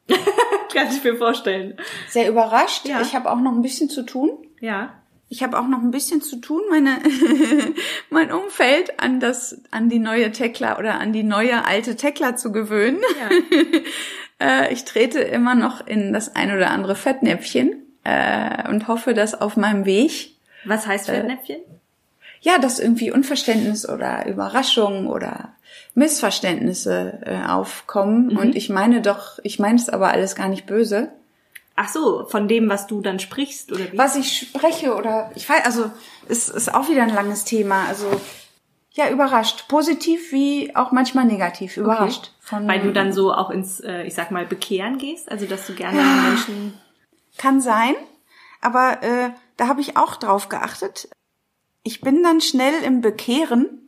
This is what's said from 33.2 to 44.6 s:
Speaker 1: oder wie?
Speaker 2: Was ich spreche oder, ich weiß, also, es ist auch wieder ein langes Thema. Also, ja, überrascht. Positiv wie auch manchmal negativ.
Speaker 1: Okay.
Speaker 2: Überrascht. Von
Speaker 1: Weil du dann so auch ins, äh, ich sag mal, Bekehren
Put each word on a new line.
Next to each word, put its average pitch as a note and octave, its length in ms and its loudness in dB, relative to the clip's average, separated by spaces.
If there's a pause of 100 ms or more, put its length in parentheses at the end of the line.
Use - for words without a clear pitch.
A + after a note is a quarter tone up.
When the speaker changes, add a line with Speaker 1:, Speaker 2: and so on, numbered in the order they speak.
Speaker 1:
oder F3+ 200 -6
wie? F#3+ 60 -4
Speaker 2:
Was C4+ 180 2
ich C4+ 220 -2
spreche D4+ 580 0
oder, A3 400 -2
ich - 140 -12
weiß, D4+ 160 2
also, A#3 240 0 (380)
es - 220 -2
ist - 240 -4
auch C#4 160 0
wieder C4+ 140 4
ein A3+ 100 2
langes G3+ 320 -2
Thema. G3 420 0
Also, G3+ 180 -6 (840)
ja, D4+ 180 0
überrascht. B3+ 600 0
Positiv E4 640 0
wie C#4 420 0
auch B3 160 2
manchmal B3+ 340 4
negativ. F#3+ 480 -2
Speaker 1:
Okay. - 80 -6
Speaker 2:
Überrascht. G#3+ 600 0
Von G#3 260 -6
Speaker 1:
Weil F#3+ 140 0
du G3 100 0
dann F#3+ 220 0
so F#3+ 200 2
auch F#3+ 160 0
ins, F#3+ 300 -6
äh, F3 240 -10
ich F#3 120 -10
sag F3 160 -6
mal, F3 140 -4
Bekehren G3 520 -4